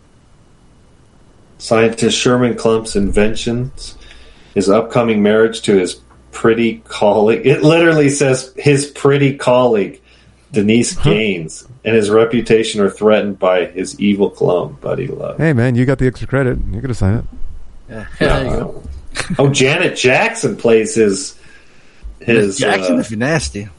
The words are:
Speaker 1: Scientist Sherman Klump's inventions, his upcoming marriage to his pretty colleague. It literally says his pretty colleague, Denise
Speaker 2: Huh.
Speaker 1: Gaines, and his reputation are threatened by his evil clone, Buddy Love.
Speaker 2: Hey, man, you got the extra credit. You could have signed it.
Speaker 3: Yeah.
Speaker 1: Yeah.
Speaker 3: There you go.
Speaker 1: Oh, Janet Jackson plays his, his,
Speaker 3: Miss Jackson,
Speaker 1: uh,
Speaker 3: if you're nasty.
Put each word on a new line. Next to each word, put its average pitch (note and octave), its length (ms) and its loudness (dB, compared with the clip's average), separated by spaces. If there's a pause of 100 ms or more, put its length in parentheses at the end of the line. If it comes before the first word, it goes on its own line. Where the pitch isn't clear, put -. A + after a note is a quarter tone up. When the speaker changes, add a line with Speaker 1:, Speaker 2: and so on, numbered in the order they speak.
(1600)
Speaker 1:
Scientist A2+ 600 0
Sherman B2 380 2
Klump's A2+ 400 0
inventions, G#2+ 1000 -2 (600)
his G2 140 0
upcoming A2+ 520 2
marriage A2 420 2
to G#2 140 4
his F2 220 -2 (320)
pretty A2+ 560 0
colleague. A2 580 2
It C#3 160 2
literally D#3+ 480 4
says C3+ 480 -2
his C#3+ 300 2
pretty C#3 500 0
colleague, A#2 640 2 (500)
Denise G#2+ 440 2
Speaker 2:
Huh. - 160 2
Speaker 1:
Gaines, F#2+ 560 -4 (180)
and A2 100 0
his G#2 140 2
reputation A2 720 2
are G2 80 2
threatened G#2 480 0
by F#2 280 2
his F2+ 340 -8
evil G2+ 320 2
clone, - 500 -2
Buddy - 260 -6
Love. - 300 -10
Speaker 2:
Hey, D#3 160 2
man, B2 220 0
you B2 100 0
got C3 140 0
the B2+ 80 2
extra - 200 -6
credit. C3 300 0 (140)
You G2+ 100 -6
could C3 80 -6
have A#2 80 -6
signed G2+ 220 2
it. - 60 -6 (680)
Speaker 3:
Yeah. A2 120 -14 (140)
Speaker 1:
Yeah. C#3 200 2
Speaker 3:
There C3+ 60 -4
you B2+ 40 -4 (100)
go. - 240 -10 (540)
Speaker 1:
Oh, C#3+ 120 4
Janet C#3+ 480 0
Jackson C#3+ 580 0
plays A2+ 400 0
his, G2+ 420 0 (840)
his, A2+ 260 2
Speaker 3:
Miss G2 100 -6
Jackson, F#2 380 -2
Speaker 1:
uh, E2 60 0
Speaker 3:
if G#2 100 -8
you're G#2+ 80 -8
nasty. A#2+ 600 -4